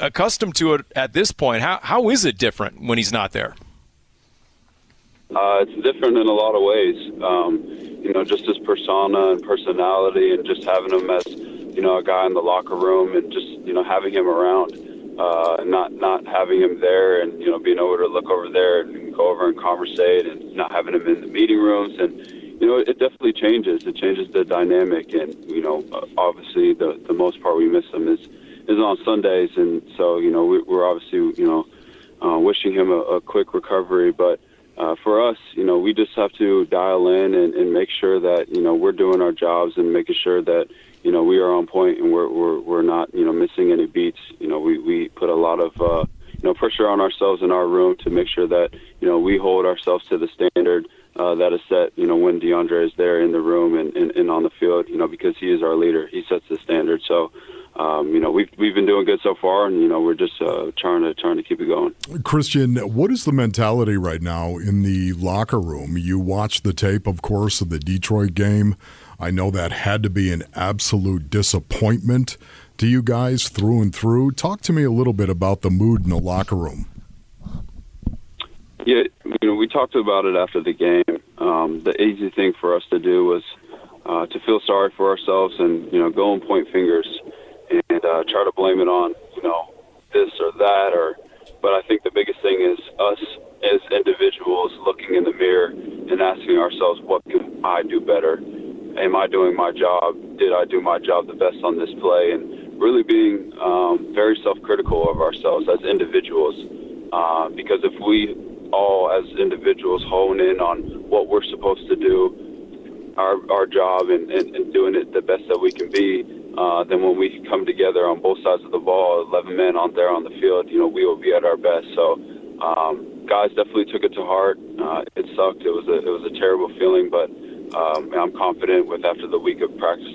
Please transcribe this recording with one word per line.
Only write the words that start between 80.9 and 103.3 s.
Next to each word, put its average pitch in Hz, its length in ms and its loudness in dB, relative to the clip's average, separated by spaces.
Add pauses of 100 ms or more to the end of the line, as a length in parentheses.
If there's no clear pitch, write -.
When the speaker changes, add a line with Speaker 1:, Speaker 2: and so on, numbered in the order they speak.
Speaker 2:
Um, 80 460 -2
the - 180 -2
easy 104 260 0
thing 95 320 0
for 87 160 2
us 85 140 -2
to 90 80 2
do 90 260 2
was, 87 180 2 (640)
uh, 85 220 -4
to - 140 -10
feel 110 260 0
sorry 98 280 2
for 98 140 0
ourselves 95 500 0
and, 85 320 0
you 90 80 2
know, 82 120 2
go 101 240 2
and 92 80 -6
point 95 280 0
fingers 85 360 2 (640)
and, 85 340 0
uh, 82 240 0
try 101 160 0
to 92 120 -2
blame 95 240 2
it 87 80 2
on, 87 260 0 (220)
you - 60 -14
know, 82 300 -4 (400)
this 101 180 2 (100)
or 82 180 -2
that. 98 360 4
Or, 82 220 0 (460)
but 101 100 2
I 95 100 2
think 110 200 0
the - 80 -4
biggest 101 320 -2
thing 95 180 2
is 90 180 2 (200)
us 101 200 0 (440)
as 101 180 2 (120)
individuals 92 800 0 (120)
looking 95 300 -2
in 90 80 4
the 82 100 0
mirror 90 360 2
and - 520 -6
asking - 380 2
ourselves, - 440 0
"What - 220 -2
can - 400 -4
I 87 180 0
do 82 180 -2
better? - 420 0 (560)
Am 92 180 -2
I 95 100 0
doing 92 300 2
my 87 160 -2
job? 87 440 0 (200)
Did 95 160 2
I 90 140 2
do 92 160 -2
my 87 160 0
job 87 300 0
the 85 40 -12
best 87 320 -2
on 85 140 -2
this 82 100 -4 (120)
play?" 87 320 2
And - 460 -10
really 117 260 4
being, 104 540 2